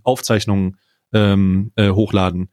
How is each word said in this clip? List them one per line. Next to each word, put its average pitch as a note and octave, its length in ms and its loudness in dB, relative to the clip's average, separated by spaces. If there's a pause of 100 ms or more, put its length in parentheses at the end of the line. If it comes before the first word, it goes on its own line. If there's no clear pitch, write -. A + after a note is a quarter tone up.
Aufzeichnungen, G2+ 720 -2 (360)
ähm, G2 640 2
äh, G2+ 140 2
hochladen. F#2 640 0